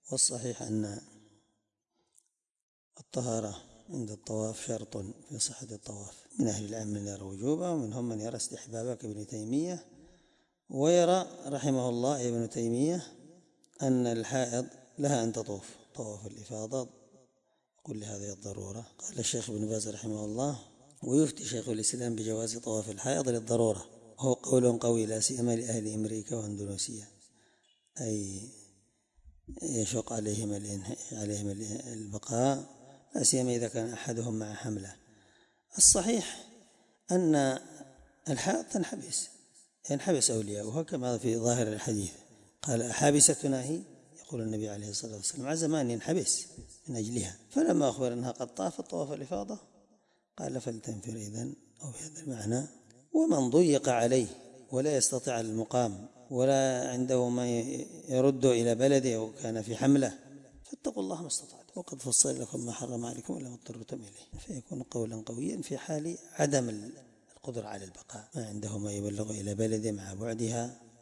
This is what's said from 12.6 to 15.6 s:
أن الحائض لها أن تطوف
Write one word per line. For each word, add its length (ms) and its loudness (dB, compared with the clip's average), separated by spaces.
أن 240 4
الحائض 600 0
لها 260 4
أن 80 0
تطوف 320 -4